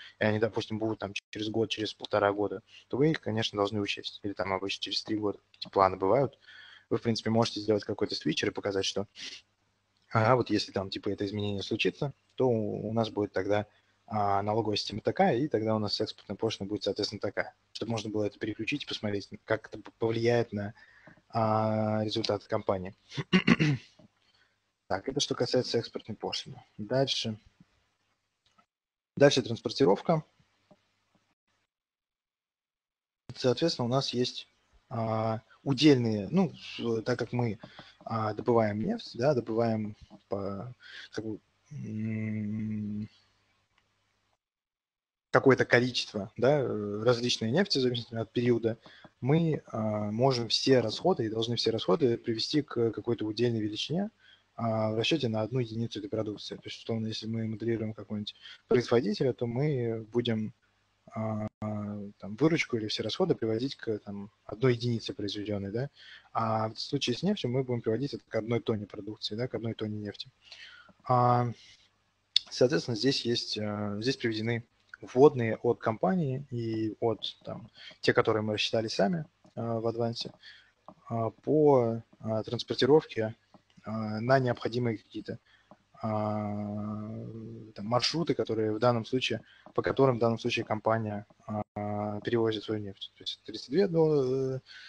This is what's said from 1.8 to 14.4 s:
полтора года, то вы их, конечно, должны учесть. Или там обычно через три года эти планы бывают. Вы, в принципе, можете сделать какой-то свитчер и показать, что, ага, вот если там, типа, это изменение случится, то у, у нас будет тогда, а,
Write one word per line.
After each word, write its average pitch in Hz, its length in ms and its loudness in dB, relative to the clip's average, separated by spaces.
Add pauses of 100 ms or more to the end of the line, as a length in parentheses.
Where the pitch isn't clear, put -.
полтора 101 380 2
года, 98 300 -2 (260)
то - 80 -4
вы 151 160 4
их, - 80 -4
конечно, 110 360 -4
должны 104 240 0
учесть. - 440 -6
Или 98 80 -6
там 95 200 -4
обычно 95 300 -4
через - 220 -4
три 110 120 -4
года 104 220 -2 (180)
эти - 120 -16
планы 95 280 4
бывают. 110 440 2 (500)
Вы, 117 80 2
в - 40 -14
принципе, 113 280 0
можете 113 300 2
сделать 104 240 0
какой-то 98 320 -4
свитчер - 320 -2
и 98 40 0
показать, 98 320 -2
что, 101 220 -4 (1040)
ага, 117 260 4
вот 113 140 0
если 104 220 0
там, 95 180 -4
типа, 101 180 -6
это 101 160 -2
изменение 101 380 -4
случится, 143 500 -2 (220)
то 127 120 2
у, 107 440 -2
у - 20 -4
нас 113 160 0
будет 101 240 -2
тогда, 101 340 0 (380)
а, 101 380 0